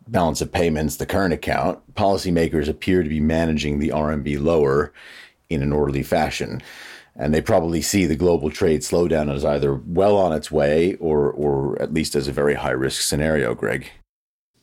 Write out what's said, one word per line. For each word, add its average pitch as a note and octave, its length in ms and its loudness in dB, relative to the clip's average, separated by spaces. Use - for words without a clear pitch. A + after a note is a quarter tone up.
balance E2+ 360 0
of D2 100 -8
payments, D#2 440 0
the - 100 -6
current F#2 260 0
account, - 600 -4
policymakers E2+ 760 0
appear F#2 340 0
to D#2 60 -2
be D#2 120 -2
managing D#2 580 0
the D2 140 -2
R D2+ 200 0
M D2 100 -4
B C#2+ 140 -4
lower D2 560 2
in D#2 140 -2
an C#2+ 100 0
orderly C#2+ 300 0
fashion. C#2+ 580 -2
And D2+ 160 -2
they D#2 80 2
probably E2+ 400 2
see F2+ 260 2
the D2+ 100 0
global D#2 340 2
trade D#2 320 0
slowdown D#2 500 0
as C#2+ 120 -4
either C#2+ 300 0
well F2 420 2
on F#2 160 2
its D2+ 180 -4
way D2+ 460 2
or, D2+ 340 0
or C#2+ 500 -2
at - 140 -4
least D#2 200 -2
as C#2 140 -2
a C#2 40 -4
very C#2+ 220 2
high C2 160 -4
risk C2 320 -2
scenario, D2 520 0
Greg. - 360 -4